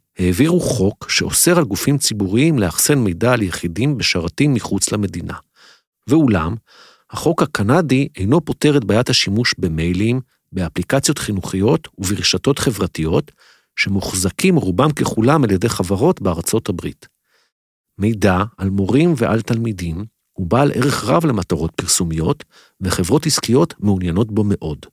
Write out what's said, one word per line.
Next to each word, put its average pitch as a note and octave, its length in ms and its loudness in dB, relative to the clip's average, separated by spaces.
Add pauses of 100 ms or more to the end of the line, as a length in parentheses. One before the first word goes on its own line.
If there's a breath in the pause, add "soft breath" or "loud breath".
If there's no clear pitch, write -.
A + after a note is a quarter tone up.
(180)
העבירו A#2 420 2
חוק G#2 500 -2
שאוסר - 480 2
על D#3 60 4
גופים B2 340 0
ציבוריים A#2 600 2
לאחסן G#2 400 0
מידע G#2 340 0
על A#2 100 0
יחידים G2 560 -2
בשרתים F#2 560 0
מחוץ - 380 -2
למדינה. F#2 420 -4 (720 soft breath)
ואולם, A2 480 2 (560 soft breath)
החוק D#3 320 0
הקנדי C3 760 2
אינו B2 280 0
פותר C#3+ 320 2
את A2+ 80 2
בעיית G#2 260 2
השימוש A2+ 480 0
במיילים, F#2 600 0 (320)
באפליקציות F#2+ 680 -2
חינוכיות G2+ 680 -2 (100)
וברשתות F#2+ 600 0
חברתיות, G2 760 -2 (440 soft breath)
שמוחזקים G2 800 0
רובם A2+ 360 2
ככולם C3+ 520 2
על G2+ 60 0
ידי G2 180 2
חברות G2+ 540 0
בארצות F2+ 460 -2
הברית. E2+ 400 -8 (880)
מידע G2+ 440 2 (160)
על F#2+ 120 -2
מורים A2+ 460 2
ועל A2 260 0
תלמידים G#2 640 -4 (280)
הוא F#2 140 -6
בעל C3+ 280 2
ערך - 300 -2
רב E3 220 0
למטרות F2+ 500 -2
פרסומיות, E2 680 -2 (360 soft breath)
וחברות F#2+ 460 0
עסקיות C#3+ 540 0
מעוניינות G2 520 0
בו G#2 140 0
מאוד. D#2+ 460 -4